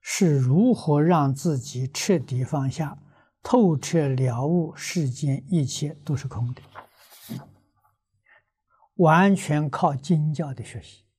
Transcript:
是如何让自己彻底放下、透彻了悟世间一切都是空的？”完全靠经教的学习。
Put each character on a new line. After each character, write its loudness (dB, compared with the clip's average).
是 0
如 4
何 2
让 4
自 -2
己 -6
彻 0
底 -4
放 -4
下、 -8
透 4
彻 0
了 -2
悟 0
世 -4
间 -4
一 0
切 -6
都 -4
是 -6
空 -6
的？” -20
完 6
全 -2
靠 -2
经 0
教 -6
的 -12
学 -14
习。 -20